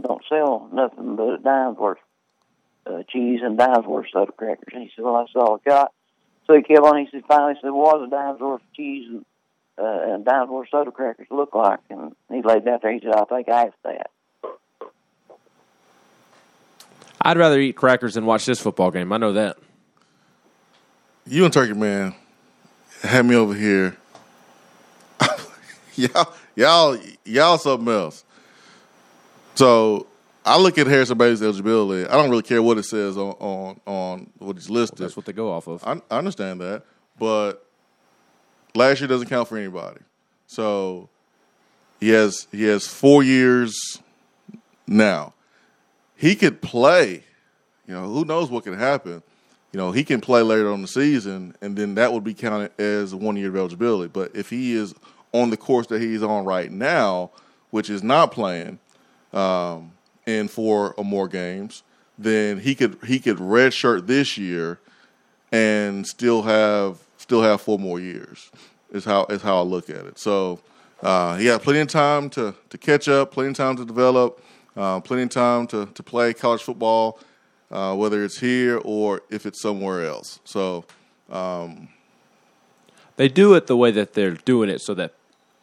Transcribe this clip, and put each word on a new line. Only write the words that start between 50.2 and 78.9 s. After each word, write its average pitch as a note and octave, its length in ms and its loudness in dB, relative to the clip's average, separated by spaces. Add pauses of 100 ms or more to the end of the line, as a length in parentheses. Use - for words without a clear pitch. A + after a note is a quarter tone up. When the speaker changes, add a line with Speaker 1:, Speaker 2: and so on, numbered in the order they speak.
Speaker 3:
play A#2+ 220 4
later A2 300 2
on G2 100 -6
the F#2 60 -12
season, G2+ 720 -2
and G2+ 160 -10
then G#2 200 -4
that A#2 160 2
would A2 120 -6
be A2 100 -8
counted G#2+ 460 -6
as G#2 320 -4
a F#2+ 40 -12
one G#2 200 -4
year G2 120 -6
of F#2 80 -6
eligibility. F#2 520 -2
But F#2+ 260 -8
if G2+ 160 -10
he B2 240 -6
is G#2 200 -6 (380)
on A#2+ 180 2
the A2 60 -2
course B2 320 0
that A2 120 -4
he's A2 220 -4
on G#2+ 220 -2
right F#2 260 -4
now, G2+ 640 -2 (380)
which G#2 200 -4
is G2+ 140 -8
not C#3 260 4
playing, F#2 480 -6 (540)
um, F2 580 -4 (360)
in A2 200 -4
four G#2 480 -2
or G#2 100 -8
more G2 220 -4
games, F#2 560 -10 (340)
then G#2+ 440 -2
he C3+ 160 -4
could, A2 280 -2
he B2+ 140 -2
could A2 200 -2
redshirt A2 680 2
this C3 320 0
year F2 400 -8 (720)
and G#2 560 0
still A#2 360 0
have, G#2 560 2 (200)
still A#2 240 0
have G#2 180 4
four G#2 200 -2
more F2+ 180 -6
years. - 540 -16 (400)
Is G2+ 120 -10
how, G2 200 2
is G2+ 180 -6
how G2 160 2
I F2+ 40 2
look F2+ 280 -6
at F#2 160 -14
it. - 140 -20
So, F#2+ 400 -4 (420)
uh, F2+ 340 0
he G#2+ 100 0
got A#2 160 2
plenty C#3+ 180 2
of D3 80 -2
time C#3+ 420 0
to, A2 240 -6 (160)
to - 80 -20
catch C#3+ 300 0
up, C#3 240 2
plenty C#3 180 -4
of C3+ 60 -10
time C3 200 -2
to B2 80 -12
develop, B2 560 2 (360)
uh, F#2+ 240 -4
plenty B2+ 240 -4
of A#2+ 60 -6
time A#2+ 360 0
to, G#2 200 -8
to - 180 -20
play A#2+ 280 -2
college A#2 300 -2
football, A2+ 560 -2 (540)
uh, G2 240 -6
whether G#2 280 -2
it's G2 140 -10
here B2 460 0
or G#2+ 360 -4 (100)